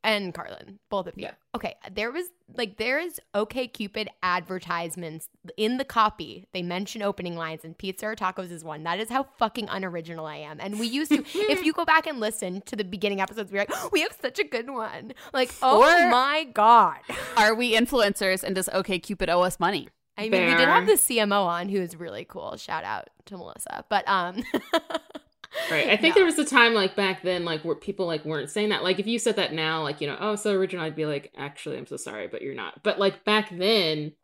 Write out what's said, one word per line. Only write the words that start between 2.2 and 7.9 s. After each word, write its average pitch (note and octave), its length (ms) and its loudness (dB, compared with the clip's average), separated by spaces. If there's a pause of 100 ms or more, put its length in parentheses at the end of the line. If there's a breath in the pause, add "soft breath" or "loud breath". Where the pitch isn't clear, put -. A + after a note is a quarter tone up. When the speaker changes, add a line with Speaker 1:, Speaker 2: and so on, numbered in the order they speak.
Speaker 1:
like, A3 200 -4
there B3 200 -2
is E4 240 -6 (140)
OkCupid G#3+ 720 -4 (160)
advertisements F3 1040 -6 (260)
in A3+ 220 0
the C4+ 80 -4
copy. G#3+ 680 -2
They F3+ 120 -6
mention F#3+ 400 -6
opening F3+ 320 -4
lines D#3+ 280 -8
and E3 140 -16
pizza F#3+ 300 -8